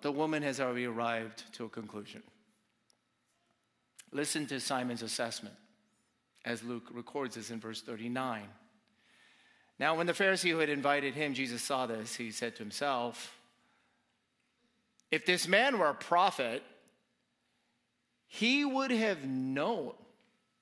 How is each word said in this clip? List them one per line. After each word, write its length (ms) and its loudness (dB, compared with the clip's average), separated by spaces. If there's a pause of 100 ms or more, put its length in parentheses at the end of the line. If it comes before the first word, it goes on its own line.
the 100 0
woman 300 0
has 180 -2
already 240 -2
arrived 680 -4
to 100 -8
a 40 -8
conclusion. 540 -12 (1900)
Listen 340 -2
to 140 -4
Simon's 420 -2
assessment, 540 -4 (880)
as 180 -4
Luke 300 -8
records 420 -6
this 160 -10
in 80 -6
verse 240 -8
thirty-nine. 640 -4 (1300)
Now, 160 2
when 100 0
the 60 4
Pharisee 380 4
who 80 2
had 100 4
invited 460 2
him, 200 -2
Jesus, 260 -4
saw 260 0
this, 280 -6
he 160 -6
said 240 -4
to 80 -12
himself, 720 -4 (1700)
"If 160 2
this 220 4
man 300 6
were 100 6
a 60 2
prophet, 680 4 (1700)
he 360 4
would 280 2
have 320 2
known 720 0 (680)